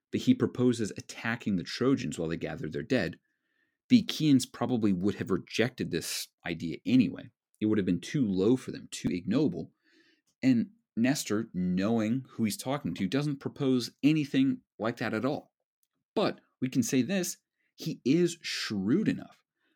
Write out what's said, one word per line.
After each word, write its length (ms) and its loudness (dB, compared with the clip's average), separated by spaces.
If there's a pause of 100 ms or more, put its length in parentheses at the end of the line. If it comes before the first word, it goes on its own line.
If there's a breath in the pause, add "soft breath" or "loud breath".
(120)
that 100 -2
he 120 6
proposes 640 0
attacking 600 -4
the 60 -2
Trojans 560 -2
while 100 -4
they 80 -2
gather 320 -8
their 140 -6
dead. 360 -2 (680)
The 120 8
Achaeans 460 2
probably 460 0
would 240 0
have 140 -6
rejected 600 -2
this 380 -6 (180)
idea 380 -6
anyway. 460 2 (300)
It 60 0
would 120 2
have 80 0
been 140 0
too 260 -2
low 300 4
for 160 -8
them, 180 -14
too 200 -6
ignoble. 600 -2 (720 soft breath)
And 260 4 (280)
Nestor, 580 0
knowing 760 0
who 140 -2
he's 120 0
talking 380 -4
to, 120 0
doesn't 340 -2
propose 500 0 (120)
anything 560 2 (200)
like 200 -2
that 160 -2
at 100 -2
all. 280 -4 (640)
But 260 0 (200)
we 80 -2
can 140 2
say 200 2
this, 340 -4 (380)
he 300 -10
is 360 2
shrewd 680 -2
enough 340 -6 (320)